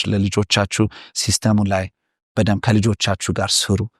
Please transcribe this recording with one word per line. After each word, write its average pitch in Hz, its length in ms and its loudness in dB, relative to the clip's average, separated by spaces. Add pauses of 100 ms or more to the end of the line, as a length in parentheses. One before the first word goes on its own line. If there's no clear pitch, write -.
ለልጆቻችሁ 101 760 0 (300)
ሲስተሙ - 420 0 (100)
ላይ 95 180 -2 (520)
በደንብ 101 240 2
ከልጆቻችሁ 101 720 0
ጋር 98 200 -2
ስሩ 98 260 0 (200)